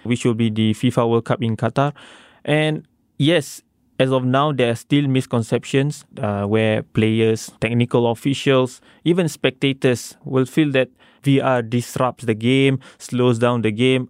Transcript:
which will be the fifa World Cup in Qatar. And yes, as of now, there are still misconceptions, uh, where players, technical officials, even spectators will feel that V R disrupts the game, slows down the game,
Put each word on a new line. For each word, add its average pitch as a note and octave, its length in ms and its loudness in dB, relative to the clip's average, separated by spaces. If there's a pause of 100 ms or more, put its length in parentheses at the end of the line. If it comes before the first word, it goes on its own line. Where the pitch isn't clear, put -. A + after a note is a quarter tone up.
which A#2+ 200 -2
will B2 100 2
be A2+ 160 0
the A2 240 0
fifa A#2+ 340 0
World A#2 160 0
Cup - 180 -4
in A2+ 140 -2
Qatar. C#3 360 -2 (520)
And D3+ 420 -2 (320)
yes, - 440 0 (360)
as C3 140 2
of C3 120 0
now, C#3 280 0
there B2+ 180 0
are A#2 60 -2
still C#3+ 320 0
misconceptions, C3 960 -2 (140)
uh, G2+ 260 -4
where A2 380 0
players, A2 680 0 (100)
technical A#2+ 500 0
officials, B2+ 680 0 (240)
even E3+ 220 2
spectators - 960 -2
will C3 220 0
feel D3 280 0
that C3 180 0 (340)
V C3+ 160 4
R B2+ 220 0
disrupts A#2+ 640 -4
the A2+ 100 0
game, C3 440 2 (200)
slows B2 420 0
down A#2+ 220 2
the G#2+ 100 0
game, B2+ 380 0